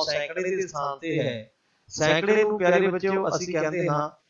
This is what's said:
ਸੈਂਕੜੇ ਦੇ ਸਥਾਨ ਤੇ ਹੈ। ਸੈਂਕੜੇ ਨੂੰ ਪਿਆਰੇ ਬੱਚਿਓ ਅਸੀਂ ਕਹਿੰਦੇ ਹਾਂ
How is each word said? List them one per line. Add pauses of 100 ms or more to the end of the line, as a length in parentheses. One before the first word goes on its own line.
ਸੈਂਕੜੇ
ਦੇ
ਸਥਾਨ
ਤੇ
ਹੈ। (380)
ਸੈਂਕੜੇ
ਨੂੰ
ਪਿਆਰੇ
ਬੱਚਿਓ
ਅਸੀਂ
ਕਹਿੰਦੇ
ਹਾਂ (200)